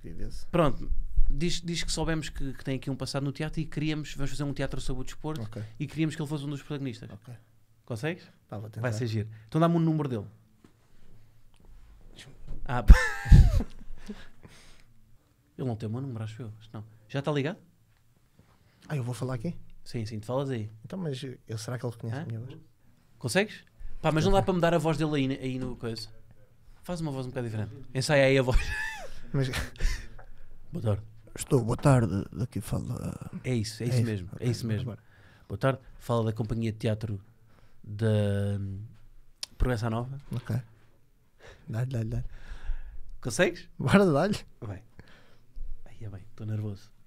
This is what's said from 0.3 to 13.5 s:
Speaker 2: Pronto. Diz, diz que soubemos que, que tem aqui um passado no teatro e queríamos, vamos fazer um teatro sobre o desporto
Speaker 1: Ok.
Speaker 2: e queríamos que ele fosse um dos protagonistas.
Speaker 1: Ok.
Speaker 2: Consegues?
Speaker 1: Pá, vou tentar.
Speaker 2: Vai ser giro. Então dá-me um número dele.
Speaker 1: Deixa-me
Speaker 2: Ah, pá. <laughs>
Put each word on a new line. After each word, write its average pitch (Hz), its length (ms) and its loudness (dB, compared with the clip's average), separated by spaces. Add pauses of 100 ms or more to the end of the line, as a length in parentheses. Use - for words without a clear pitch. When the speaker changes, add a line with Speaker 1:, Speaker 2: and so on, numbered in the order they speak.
Speaker 2:
Pronto. 147 420 4 (400)
Diz, 156 320 4
diz 170 220 -2
que - 80 -2
soubemos 156 380 0
que, 135 240 -4
que - 100 -10
tem 135 140 -2
aqui 127 120 -6
um 139 60 0
passado 131 300 -4
no 139 80 0
teatro 156 280 -4
e 151 60 -2
queríamos, 151 480 -2
vamos 139 160 0
fazer - 140 0
um 143 80 -2
teatro 135 280 -2
sobre 127 220 0
o - 20 -2
desporto 156 380 -6
Speaker 1:
Ok. 107 180 -8 (200)
Speaker 2:
e 143 80 -4
queríamos 156 260 0
que 160 80 -6
ele 139 60 -4
fosse 143 160 -4
um 147 60 -4
dos 143 120 -8
protagonistas. 123 480 -8
Speaker 1:
Ok. 110 240 -16 (500)
Speaker 2:
Consegues? 147 380 -6 (260)
Speaker 1:
Pá, 107 100 -10
vou 107 120 -10
tentar. 110 120 -8
Speaker 2:
Vai 123 100 0
ser 117 160 -2
giro. 107 200 -2 (200)
Então 160 120 0
dá-me 170 140 4
um 165 60 4
número 156 280 2
dele. 110 180 -4 (1900)
Speaker 1:
Deixa-me - 240 -20 (280)
Speaker 2:
Ah, 120 200 0
pá. - 100 12
<laughs> - 680 8 (1900)